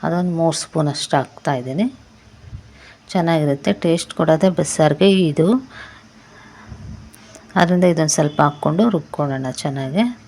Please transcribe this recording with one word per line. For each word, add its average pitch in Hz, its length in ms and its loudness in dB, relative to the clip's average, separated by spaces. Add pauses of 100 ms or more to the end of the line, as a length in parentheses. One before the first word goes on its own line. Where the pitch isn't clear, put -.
ಅದೊಂದು 175 360 -2
ಮೂರು 160 220 0
ಸ್ಪೂನ್ 151 300 -2
ಅಷ್ಟು - 260 -4
ಹಾಕ್ತಾಯಿದ್ದೀನಿ. 135 680 -4 (1300)
ಚೆನ್ನಾಗಿರುತ್ತೆ, 165 600 0 (100)
ಟೇಸ್ಟ್ 170 360 0
ಕೊಡೋದೇ 160 300 4 (100)
ಬಸ್ಸಾರಿಗೆ 151 500 2 (220)
ಇದು. 165 180 2 (2000)
ಅದರಿಂದ 180 340 4
ಇದೊಂದು 156 260 0
ಸ್ವಲ್ಪ 151 280 0
ಹಾಕ್ಕೊಂಡು 151 360 0 (120)
ರುಬ್ಕೊಳ್ಳೋಣ 135 560 -4 (120)
ಚೆನ್ನಾಗೆ. 135 420 -2 (220)